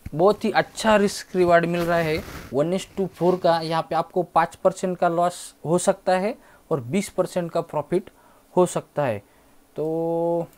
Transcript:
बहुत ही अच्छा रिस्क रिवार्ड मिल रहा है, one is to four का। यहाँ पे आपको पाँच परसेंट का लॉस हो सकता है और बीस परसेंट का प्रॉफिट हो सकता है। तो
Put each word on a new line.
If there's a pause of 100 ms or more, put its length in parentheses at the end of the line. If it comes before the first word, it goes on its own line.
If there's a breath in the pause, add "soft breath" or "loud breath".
(140)
बहुत
ही
अच्छा
रिस्क
रिवार्ड
मिल
रहा
है, (340)
one
is (120)
to (100)
four
का।
यहाँ
पे
आपको
पाँच
परसेंट
का
लॉस (100)
हो
सकता
है (340 soft breath)
और
बीस
परसेंट
का
प्रॉफिट (460 soft breath)
हो
सकता
है। (540 soft breath)
तो (120)